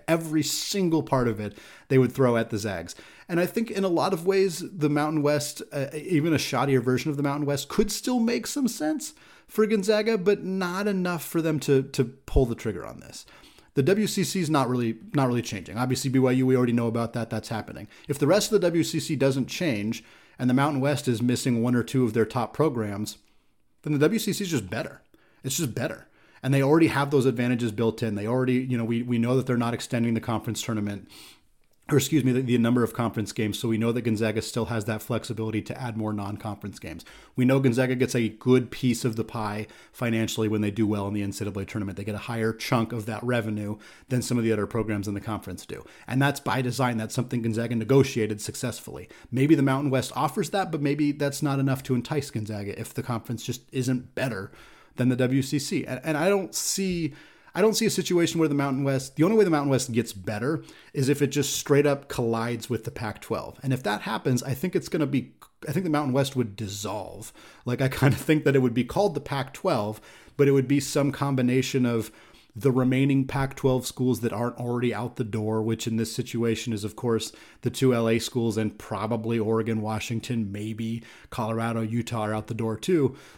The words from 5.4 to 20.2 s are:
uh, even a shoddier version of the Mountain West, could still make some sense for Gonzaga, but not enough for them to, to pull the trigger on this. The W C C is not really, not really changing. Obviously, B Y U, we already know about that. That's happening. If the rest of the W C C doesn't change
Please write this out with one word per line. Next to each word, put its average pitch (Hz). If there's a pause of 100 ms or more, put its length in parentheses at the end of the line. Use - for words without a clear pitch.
uh, 139
even 156
a 147
shoddier 135
version 127
of 139
the 143
Mountain 143
West, 139
could 208
still 254
make 233
some 269
sense - (340)
for -
Gonzaga, 214
but 190
not 185
enough 180
for -
them 156
to, 135
to 135
pull -
the 117
trigger 98
on 58
this. - (500)
The 143
W 196
C 185
C 185
is 147
not 143
really, 120 (160)
not 135
really 120
changing. 95
Obviously, 131
B 127
Y 127
U, 131
we 131
already 123
know 117
about 117
that. 113
That's 107
happening. 107 (220)
If 139
the 147
rest 202
of 214
the 175
W 170
C 160
C 151
doesn't 135
change 113 (340)